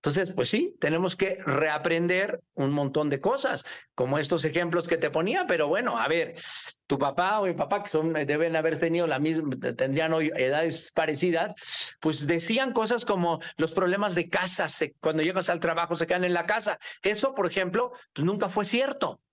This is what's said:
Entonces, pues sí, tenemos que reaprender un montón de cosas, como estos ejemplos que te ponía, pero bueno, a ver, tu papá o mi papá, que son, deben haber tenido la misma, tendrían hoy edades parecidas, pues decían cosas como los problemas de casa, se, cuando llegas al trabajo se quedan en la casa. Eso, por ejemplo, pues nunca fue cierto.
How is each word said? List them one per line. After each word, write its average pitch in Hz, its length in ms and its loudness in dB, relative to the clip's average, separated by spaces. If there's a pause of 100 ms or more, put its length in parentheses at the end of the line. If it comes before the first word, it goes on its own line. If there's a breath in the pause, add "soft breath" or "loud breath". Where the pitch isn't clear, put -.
Entonces, 170 320 0
pues 127 160 0
sí, 330 300 0
tenemos 170 360 0
que 190 300 0
reaprender 165 960 0 (140)
un 139 160 0
montón 147 400 0
de 139 100 -2
cosas, 247 440 0 (280 loud breath)
como 131 240 0
estos 151 260 0
ejemplos 170 440 0
que 165 100 2
te 147 140 0
ponía, 220 360 0
pero 160 200 2
bueno, 180 320 0
a 120 80 0
ver, 160 280 0 (520 loud breath)
tu 139 100 -2
papá 175 420 2
o 202 60 2
mi 175 80 0
papá, 196 300 0
que - 80 -10
son, 160 220 2
deben 151 420 0
haber 156 240 2
tenido 165 260 2
la 139 140 0
misma, 156 360 0 (220)
tendrían 139 340 2
hoy 160 240 2
edades 147 560 0
parecidas, 165 600 0 (480 loud breath)
pues 143 240 0
decían 220 480 0
cosas 226 320 0
como 170 340 0 (180 loud breath)
los 160 160 0
problemas 190 420 2
de 175 120 0
casa, 180 420 0
se, - 300 -2
cuando 156 220 2
llegas 185 300 0
al 170 80 0
trabajo 170 360 0
se 160 120 -2
quedan 180 160 0
en 180 100 2
la 175 140 0
casa. 214 320 -2 (240 loud breath)
Eso, 240 320 0
por 185 100 2
ejemplo, 196 460 0 (200 loud breath)
pues 143 140 -2
nunca 196 240 2
fue 202 160 0
cierto. 240 560 -2 (120)